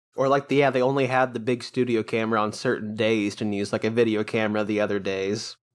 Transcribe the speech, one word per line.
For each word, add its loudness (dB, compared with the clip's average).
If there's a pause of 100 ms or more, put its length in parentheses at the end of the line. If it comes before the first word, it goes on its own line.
(160)
Or, 0
like, 2
the, 4
yeah, 6
they 2
only 2
had 2
the -6
big -2
studio 0
camera 0
on 0
certain -4
days 0
and -2
used, -2
like, -2
a 0
video 2
camera 0
the 0
other 0
days. -4 (200)